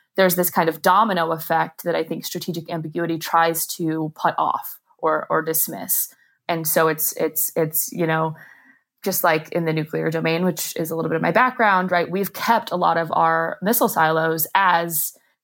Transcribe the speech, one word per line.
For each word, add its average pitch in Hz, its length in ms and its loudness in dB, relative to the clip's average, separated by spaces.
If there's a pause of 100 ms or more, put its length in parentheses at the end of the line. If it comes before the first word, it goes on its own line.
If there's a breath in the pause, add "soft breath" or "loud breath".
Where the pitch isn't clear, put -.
(140 loud breath)
there's 185 200 4
this 175 160 0
kind 165 180 2
of 160 140 -2
domino 185 480 4
effect 160 540 -2
that 170 100 0
I 165 100 0
think 165 200 -6
strategic 165 460 -6
ambiguity 165 480 -4
tries 165 500 0
to 160 460 -4
put 160 220 -2
off - 440 -4 (180)
or, 156 320 0
or 160 120 2
dismiss. - 680 -4 (360 soft breath)
And 165 180 -4
so 160 220 4
it's, 156 240 -2
it's, - 440 -2
it's, 160 360 -2
you 175 140 0
know, 160 280 0 (720 loud breath)
just - 200 -2
like 160 280 2
in 175 120 0
the 160 80 0
nuclear 160 380 -2
domain, 165 340 0
which - 320 -2
is 165 140 -4
a 165 60 -4
little 160 120 -2
bit 160 80 0
of 160 60 -2
my 175 80 2
background, 202 640 2
right? 175 180 2
We've 190 220 -2
kept 220 400 0
a 180 40 -2
lot 170 220 2
of 165 140 -2
our 165 500 2
missile 226 260 2
silos 160 640 2
as 170 640 2 (280 soft breath)